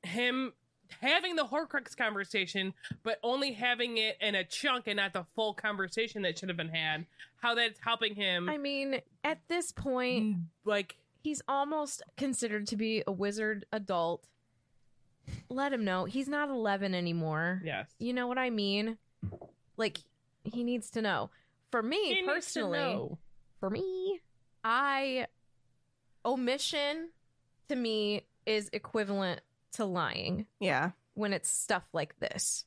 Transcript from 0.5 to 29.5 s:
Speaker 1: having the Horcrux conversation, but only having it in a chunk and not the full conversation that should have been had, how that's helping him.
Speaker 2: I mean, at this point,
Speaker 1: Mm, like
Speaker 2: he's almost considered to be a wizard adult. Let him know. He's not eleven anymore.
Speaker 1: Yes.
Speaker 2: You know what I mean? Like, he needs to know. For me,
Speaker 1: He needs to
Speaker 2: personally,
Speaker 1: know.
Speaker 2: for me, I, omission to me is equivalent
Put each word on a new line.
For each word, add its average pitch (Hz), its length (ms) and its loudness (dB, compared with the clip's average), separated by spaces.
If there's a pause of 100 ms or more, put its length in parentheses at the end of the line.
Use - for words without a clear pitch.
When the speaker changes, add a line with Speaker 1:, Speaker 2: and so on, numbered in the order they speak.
Speaker 1:
having 339 340 2
the 311 80 4
Horcrux 277 540 -2
conversation, 196 760 0 (300)
but 226 200 -2
only 269 280 2
having 240 460 0
it 220 240 2
in 208 140 2
a 185 100 2
chunk 247 420 0
and 208 80 0
not 196 160 2
the 180 140 -2 (100)
full 214 180 2
conversation 208 680 -2
that 170 180 0
should 190 80 -6
have 175 100 -2
been 165 120 -2
had, 160 360 0 (360)
how 233 140 2
that's 226 280 2
helping 226 320 0
him. 180 320 2
Speaker 2:
I 302 100 0
mean, 277 440 -2 (240)
at 311 140 0 (100)
this 339 240 0
point, 247 500 0 (140)
Speaker 1:
Mm, 170 60 -2 (200)
like 208 320 0 (260)
Speaker 2:
he's 302 280 -4
almost 285 520 0 (140)
considered 214 520 0
to 220 100 -2
be 220 280 2
a 202 60 0
wizard 202 640 0
adult. 180 520 0 (1200)
Let 277 240 0
him 233 100 0
know. 185 220 2
He's 254 240 -2
not 294 200 0
eleven 196 460 0
anymore. 170 680 0
Speaker 1:
Yes. 135 240 -4 (100)
Speaker 2:
You 240 140 -2
know 247 140 0
what 247 100 0
I 254 120 2
mean? 208 480 0 (800)
Like, 220 220 0 (480)
he 240 180 -4
needs 240 280 -2
to 226 100 -2
know. 175 280 0 (400)
For 226 140 2
me, 302 220 2
Speaker 1:
He 330 160 2
needs 370 60 0
to 277 60 2
Speaker 2:
personally, 285 460 0
Speaker 1:
know. 233 380 -2 (420)
Speaker 2:
for 190 100 -2
me, 370 520 -2 (420)
I, 262 640 2 (1000)
omission 285 840 0 (580)
to 294 80 0
me 214 500 0 (200)
is 214 260 0
equivalent 196 680 0 (320)